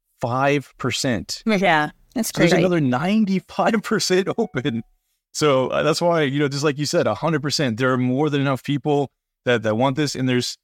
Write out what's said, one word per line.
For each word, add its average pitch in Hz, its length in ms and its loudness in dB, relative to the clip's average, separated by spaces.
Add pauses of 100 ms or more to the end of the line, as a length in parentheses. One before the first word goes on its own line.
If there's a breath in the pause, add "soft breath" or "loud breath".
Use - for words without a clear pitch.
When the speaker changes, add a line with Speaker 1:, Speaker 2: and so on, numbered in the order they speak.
(180)
Speaker 1:
five 135 600 -2
percent. 117 680 -4
Speaker 2:
Yeah, 175 460 2 (240)
that's 220 140 -4
Speaker 1:
So - 100 -8
there's 170 140 4
Speaker 2:
crazy. 175 120 4
Speaker 1:
another 175 160 2
ninety-five 185 1000 0
percent 185 500 0
<laughs> - 60 -10
open. 127 440 -2 (500)
So, 135 360 2
uh, 147 140 0
that's 151 180 0
why, 170 220 2
you 143 180 0
know, 147 80 2
just 139 160 -4
like 147 140 0
you 147 80 -2
said, 151 200 0
a 110 80 0
hundred 151 280 -2
percent, 135 340 -2
there 127 160 2
are 127 60 2
more 127 320 0
than 139 100 0
enough 135 240 -2
people 143 480 -2 (320)
that, 120 180 2
that 110 140 0
want 131 200 0
this. 147 200 -2
And 131 120 -2
there's, 123 360 -2